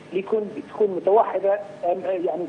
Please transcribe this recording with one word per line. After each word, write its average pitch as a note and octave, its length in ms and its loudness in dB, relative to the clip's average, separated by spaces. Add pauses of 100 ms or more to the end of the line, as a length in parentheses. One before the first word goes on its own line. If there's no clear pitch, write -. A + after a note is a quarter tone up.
(120)
ليكون، G3 380 -2 (240)
تكون - 220 2
متوحدة، G3 580 4 (300)
أم-، F3+ 200 -2
يعني F3 440 -2